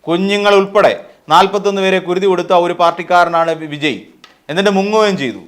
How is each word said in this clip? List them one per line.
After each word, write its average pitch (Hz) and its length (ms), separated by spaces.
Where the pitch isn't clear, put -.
കുഞ്ഞുങ്ങൾ 202 480
ഉൾപ്പെടെ 196 480
നാൽപത്തൊന്ന് 196 520
പേരെ 190 180
കുരുതി 180 260
കൊടുത്ത 180 280
ഒരു 175 200
പാർട്ടിക്കാരനാണ് 170 840
വി-, 156 140
വിജയ്. 147 300
എന്നിട്ട് 196 200
മുങ്ങുകയും 202 480
ചെയ്തു. 117 300